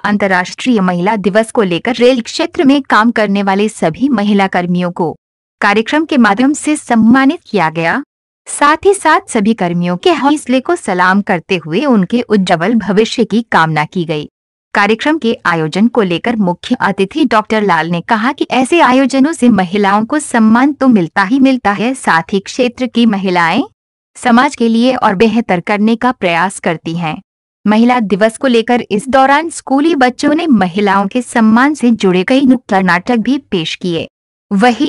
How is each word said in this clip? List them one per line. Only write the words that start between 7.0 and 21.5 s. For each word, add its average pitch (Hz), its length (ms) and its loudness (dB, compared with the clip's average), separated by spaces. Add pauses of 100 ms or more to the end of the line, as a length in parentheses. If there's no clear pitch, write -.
किया 170 240 -2
गया। 165 320 -2 (460)
साथ 294 380 0
ही 392 80 4
साथ 359 360 0
सभी 220 240 0
कर्मियों 175 440 -2
के 359 160 0
हौसले 269 460 0
को 349 160 -2
सलाम 180 460 0
करते 185 360 -2
हुए 165 280 -4
उनके 233 360 2
उज्जवल 190 540 0
भविष्य 214 480 0
की 214 180 -2 (100)
कामना 160 340 0
की 175 200 -6
गई। 151 220 -6 (460)
कार्यक्रम 220 440 0
के 226 180 -2 (100)
आयोजन 170 420 0
को 240 140 0
लेकर 185 340 -2
मुख्य 196 440 -4
अतिथि 196 460 -2
डॉक्टर 220 360 0
लाल 170 280 0
ने 170 120 -4
कहा 226 300 -2
कि 302 200 -4
ऐसे 262 300 0
आयोजनों 269 520 2
से 247 160 2
महिलाओं 202 560 0
को 294 140 -2
सम्मान 240 540 2
तो 269 140 -2
मिलता 196 360 2
ही 226 160 0
मिलता 262 320 2